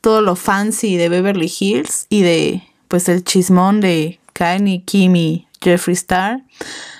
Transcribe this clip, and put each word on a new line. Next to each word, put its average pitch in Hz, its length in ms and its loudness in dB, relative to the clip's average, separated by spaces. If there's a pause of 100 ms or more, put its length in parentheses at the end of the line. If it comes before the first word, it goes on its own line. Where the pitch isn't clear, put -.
todo 220 200 2
lo 196 160 2
fancy 208 600 -2
de 170 120 0
Beverly 180 500 0
Hills 214 500 -4
y 208 140 2
de, 170 400 0 (260)
pues, 180 200 -2
el 180 160 0
chismón 185 560 2
de 170 380 -2 (140)
Kanye, 185 520 -2
Kim 185 320 4
y 165 300 -2 (160)
Jeffree 180 320 2
Star, 196 480 -4 (580)